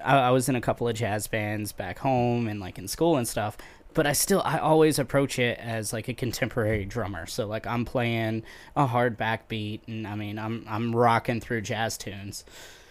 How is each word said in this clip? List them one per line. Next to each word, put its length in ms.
I, 140
I 140
was 180
in 60
a 40
couple 260
of 100
jazz 300
bands 460
back 260
home 480
and, 140
like, 180
in 100
school 280
and 100
stuff. 300
But 140
I 60
still, 320
I 140
always 400
approach 400
it 200
as, 360
like, 140
a 60
contemporary 720
drummer. 420
So, 200
like, 200
I'm 200
playing 560
a 120
hard 320
backbeat, 680
and 180
I 100
mean, 220
I'm, 300
I'm 260
rocking 460
through 220
jazz 340
tunes. 480